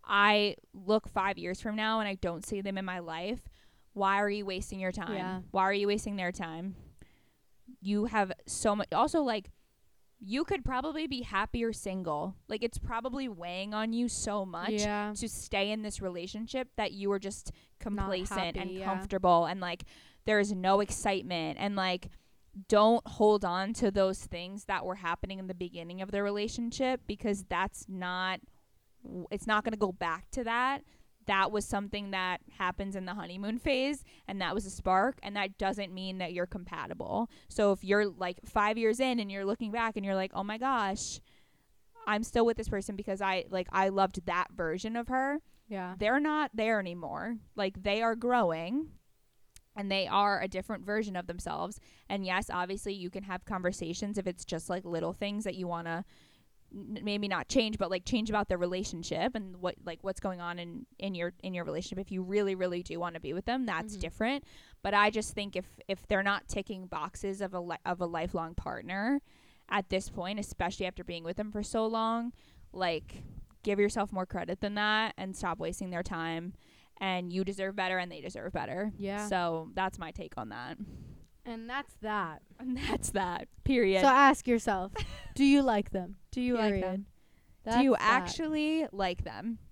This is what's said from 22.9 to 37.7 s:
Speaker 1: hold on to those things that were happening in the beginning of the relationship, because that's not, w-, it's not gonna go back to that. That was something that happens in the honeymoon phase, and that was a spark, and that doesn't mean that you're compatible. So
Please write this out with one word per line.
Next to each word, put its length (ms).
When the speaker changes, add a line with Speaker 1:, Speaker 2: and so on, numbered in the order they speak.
Speaker 1:
hold 380
on 300
to 160
those 340
things 400
that 220
were 100
happening 420
in 100
the 60
beginning 460
of 100
the 120
relationship, 840
because 380
that's 420
not, 540
w-, 280
it's 160
not 180
gonna 120
go 160
back 380
to 140
that. 380
That 240
was 160
something 460
that 280
happens 440
in 80
the 100
honeymoon 440
phase, 460
and 120
that 140
was 100
a 60
spark, 540
and 120
that 220
doesn't 340
mean 260
that 140
you're 140
compatible. 800
So 240